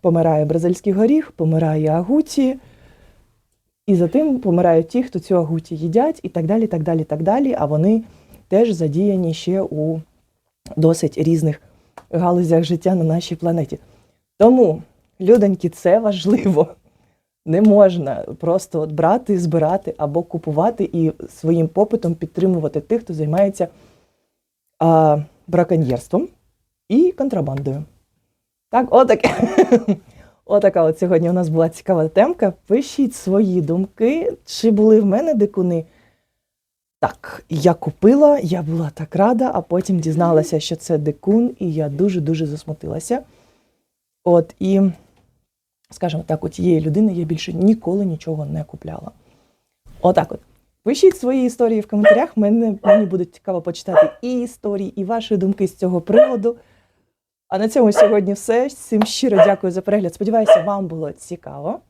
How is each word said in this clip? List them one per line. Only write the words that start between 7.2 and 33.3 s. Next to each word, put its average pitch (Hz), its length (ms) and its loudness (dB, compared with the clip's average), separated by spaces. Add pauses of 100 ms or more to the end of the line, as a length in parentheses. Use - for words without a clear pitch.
далі. 247 360 0
А 151 60 0
вони 180 380 0 (440)
теж 220 240 2
задіяні 170 640 -2
ще 185 280 -4
у 160 380 -4 (760)
досить 160 420 0
різних 160 440 0 (500)
галузях 170 520 2
життя 170 320 -2
на 170 80 0
нашій 165 320 -2
планеті. 165 440 -4 (580)
Тому, 220 440 4 (400)
людоньки, 196 480 4
це 180 300 2
важливо. 190 680 0 (800)
Не 165 160 0
можна 190 540 4
просто 165 680 -4
от 156 100 -6
брати, 185 480 0
збирати 165 580 -2
або 151 260 -4
купувати 175 680 -4
і 160 180 0 (180)
своїм 165 380 -2
попитом 196 480 -2
підтримувати 165 680 -4
тих, 233 200 -4
хто 190 120 -14
займається, 170 540 -2 (1120)
а, 160 380 4 (300)
браконьєрством 170 800 -2 (640)
і 320 220 2
контрабандою. 143 720 -6 (840)
Так, 240 240 0
отаке. 254 360 4 (400)
<laughs> 233 280 2 (520)
Отака 196 340 2
от 160 160 0
сьогодні 170 300 0
у 180 40 0
нас 180 160 0
була 160 200 2
цікава 160 380 -2
темка. 208 460 0 (140)
Пишіть 269 480 -2
свої 185 460 0